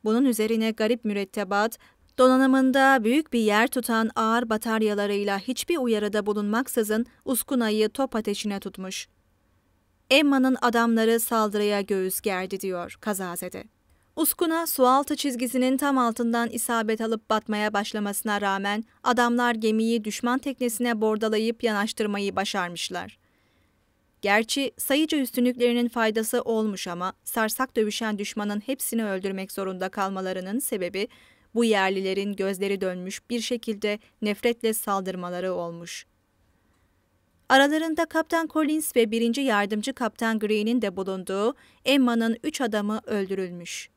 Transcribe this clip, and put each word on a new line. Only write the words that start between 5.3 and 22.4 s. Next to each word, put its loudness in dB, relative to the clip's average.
hiçbir -4
uyarıda 0
bulunmaksızın 0
uskunayı 0
top -2
ateşine -4
tutmuş. -12
"Emma'nın 6
adamları 4
saldırıya 0
göğüs -2
gerdi." -4
diyor -8
kazazede. -8
Uskuna 0
sualtı 4
çizgisinin 0
tam 2
altından 0
isabet -2
alıp -4
batmaya 0
başlamasına -2
rağmen -2
adamlar 4
gemiyi 2
düşman -2
teknesine -2
bordalayıp 0
yanaştırmayı -2
başarmışlar. -4